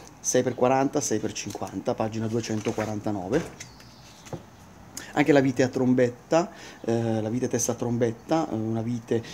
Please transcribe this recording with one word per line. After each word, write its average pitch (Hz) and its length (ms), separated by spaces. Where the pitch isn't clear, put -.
sei 127 240
per 120 100
quaranta, 135 460
sei 110 180
per 107 140
cinquanta, 98 600
pagina 110 340
duecentoquarantanove. 107 1500
Anche 147 180
la 139 80
vite 131 240
a 127 40
trombetta, 127 840
eh, 113 380
la 107 80
vite 123 200
testa 120 240
a - 20
trombetta, 120 760
eh, - 60
una 110 280
vite, 117 380